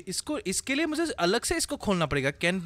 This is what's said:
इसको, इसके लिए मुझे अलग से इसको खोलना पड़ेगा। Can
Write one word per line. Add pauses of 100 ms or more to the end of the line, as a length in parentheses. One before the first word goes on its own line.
इसको,
इसके
लिए
मुझे
अलग
से
इसको
खोलना
पड़ेगा। (120)
Can